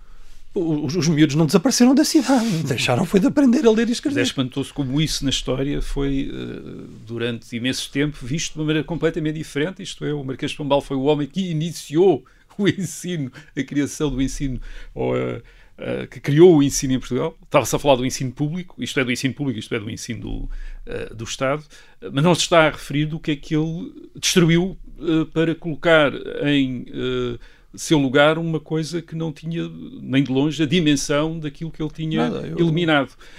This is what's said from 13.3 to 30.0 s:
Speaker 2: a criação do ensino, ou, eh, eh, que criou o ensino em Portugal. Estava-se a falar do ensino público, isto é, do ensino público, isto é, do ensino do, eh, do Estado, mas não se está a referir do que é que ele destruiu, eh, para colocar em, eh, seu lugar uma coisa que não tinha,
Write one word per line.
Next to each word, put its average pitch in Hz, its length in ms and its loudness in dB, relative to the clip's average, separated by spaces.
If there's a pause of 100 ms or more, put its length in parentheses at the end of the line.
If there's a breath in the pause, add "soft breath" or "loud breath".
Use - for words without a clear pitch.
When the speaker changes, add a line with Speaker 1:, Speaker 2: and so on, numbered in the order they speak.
Speaker 2:
a 139 60 -2
criação 143 480 -2
do 123 100 -2
ensino, 131 380 -2 (340 loud breath)
ou, 127 220 -2
eh, 123 260 -4 (360 soft breath)
eh, 123 300 -6
que - 120 -18
criou 156 380 8
o 143 40 6
ensino 135 300 0
em 127 80 2
Portugal. 135 340 -4 (120)
Estava-se 139 280 2
a 139 60 0
falar 139 160 4
do 127 100 0
ensino 127 280 -4
público, 156 440 -6
isto 123 220 -4
é, 127 60 2
do 123 60 -2
ensino 123 220 -2
público, 135 240 -4
isto - 160 -8
é, 120 60 -4
do 104 100 -8
ensino 117 300 -10
do, - 300 -6 (360 soft breath)
eh, - 300 -10
do 113 80 -12
Estado, 139 400 -4 (480 soft breath)
mas 139 100 0
não 175 140 6
se - 60 0
está 160 260 6
a 131 40 2
referir 147 340 -4
do 156 160 -6
que 160 100 -2
é 147 60 0
que - 180 -4
ele 165 340 -4 (300)
destruiu, 170 580 4 (220)
eh, 160 340 0
para 165 220 2
colocar 156 560 2 (340)
em, 131 440 2
eh, 127 500 -4 (340 soft breath)
seu - 240 0
lugar 143 400 4
uma 165 220 -2
coisa 160 420 -4
que 160 140 -14
não 160 160 -6
tinha, 165 320 -8 (380)